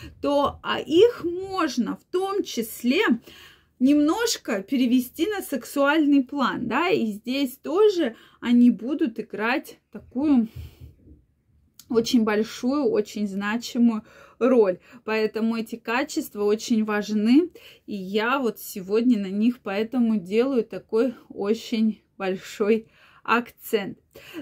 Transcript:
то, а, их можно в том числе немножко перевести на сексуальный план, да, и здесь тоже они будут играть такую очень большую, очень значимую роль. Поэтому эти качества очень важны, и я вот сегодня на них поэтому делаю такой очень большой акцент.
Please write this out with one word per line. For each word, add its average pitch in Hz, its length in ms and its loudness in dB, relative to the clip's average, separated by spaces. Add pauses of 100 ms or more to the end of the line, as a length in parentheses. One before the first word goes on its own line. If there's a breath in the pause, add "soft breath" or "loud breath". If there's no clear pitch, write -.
(220 loud breath)
то, 285 400 0
а, - 160 -4
их 381 460 4
можно 339 720 -4
в - 160 -20
том 381 320 -2
числе 247 580 -2 (800 loud breath)
немножко 294 840 2
перевести 254 640 0
на 403 160 -4
сексуальный 285 800 2
план, 254 460 -4
да, 302 220 -2
и 226 160 2
здесь 254 540 -4
тоже 339 540 2 (260 loud breath)
они 240 300 6
будут 233 480 -4
играть 226 600 -6 (120)
такую 254 560 0 (1400 loud breath)
очень 226 320 2
большую, 226 600 0
очень 208 420 -2
значимую 214 800 -2 (340 loud breath)
роль. 226 400 4 (260 loud breath)
Поэтому 220 520 -2
эти 226 200 -8
качества 240 680 -4
очень 214 400 0
важны, 214 640 2 (360 loud breath)
и 214 80 -8
я 208 440 -2
вот 233 220 -4
сегодня 214 580 0
на 196 120 -6
них 220 300 0
поэтому 220 580 0
делаю 220 460 0
такой 220 500 -2 (140)
очень 220 720 -2 (160)
большой 202 720 -2 (360 soft breath)
акцент. - 760 -4 (440 loud breath)